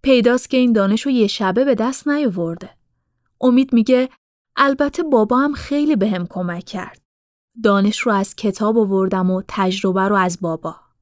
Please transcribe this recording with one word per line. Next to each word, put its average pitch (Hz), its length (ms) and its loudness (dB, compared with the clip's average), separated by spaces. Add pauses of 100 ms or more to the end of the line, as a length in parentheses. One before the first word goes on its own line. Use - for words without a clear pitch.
پیداست 247 480 4
که 262 60 0
این 247 160 4
دانش 202 300 2
رو 285 100 -2
یه 233 140 2
شبه 208 380 0
به 277 100 2
دست 240 340 -4
نیاورده. 185 640 -4 (680)
امید 254 320 2
میگه: 254 360 2 (480)
«البته 277 460 0
بابا 247 360 2
هم 285 140 0
خیلی 294 440 -2
بهم 190 300 -2
کمک 180 380 -8
کرد. - 380 -14 (640)
دانش 202 340 2
رو 233 140 -2
از 196 240 -2
کتاب 214 420 -2
آوردم 190 520 0
و 185 180 -2
تجربه 190 540 -2
رو 196 120 0
از 180 260 -2
بابا.» 165 400 -8 (220)